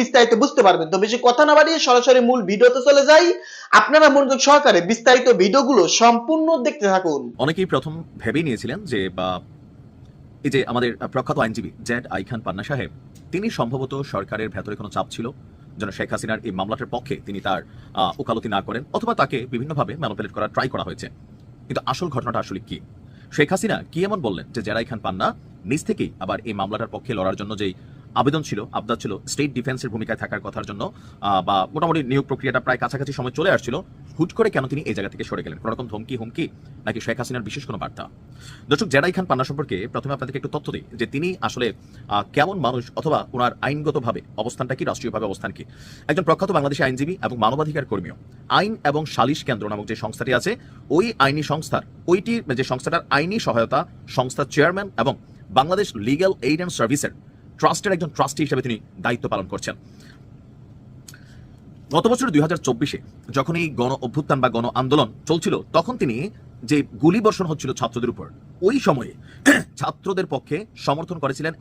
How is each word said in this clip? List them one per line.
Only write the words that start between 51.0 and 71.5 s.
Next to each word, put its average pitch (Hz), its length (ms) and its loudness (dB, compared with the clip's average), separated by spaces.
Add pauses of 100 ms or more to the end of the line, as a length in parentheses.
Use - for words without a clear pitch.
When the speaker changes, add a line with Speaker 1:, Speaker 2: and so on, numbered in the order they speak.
Speaker 2:
আইনি 143 240 2
সংস্থার, 147 400 -4 (240)
ওইটির, 208 340 2 (140)
যে 131 80 0
সংস্থাটার 147 460 -2
আইনি 160 300 0
সহায়তা 117 400 0 (280)
সংস্থার 131 460 -2
চেয়ারম্যান 180 340 2 (100)
এবং 120 160 2 (360)
বাংলাদেশ 165 460 2
লিগ্যাল 143 460 2
এইড 151 200 0
অ্যান্ড 175 180 -4
সার্ভিসের 120 340 0 (460)
ট্রাস্টের 165 320 0
একজন 170 180 -2
ট্রাস্টি 143 340 -2
হিসেবে 135 180 0
তিনি 117 160 -2 (220)
দায়িত্ব 117 300 -2
পালন 98 180 -4
করছেন। 90 280 -6 (2250)
গত 160 160 4
বছর 247 220 2
দুই 147 120 4
হাজার 160 160 2
চব্বিশে 127 400 -2 (320)
যখন 139 260 0
এই 170 140 -2
গণ 123 220 0 (140)
অভ্যুত্থান 139 360 -2
বা 123 80 2
গণ 117 160 -2 (100)
আন্দোলন 127 380 2 (120)
চলছিল, 160 360 0 (120)
তখন 196 240 0
তিনি 139 320 -2 (340)
যে 131 140 2 (240)
গুলিবর্ষণ 196 440 4
হচ্ছিল 151 280 -4
ছাত্রদের 120 360 -4
উপর, 92 160 -8 (360)
ওই 233 180 4
সময়ে 127 320 0 (340)
<clears throat> - 340 2
ছাত্রদের 185 480 -4
পক্ষে 151 380 -6 (100)
সমর্থন 160 440 -4
করেছিলেন 143 420 -4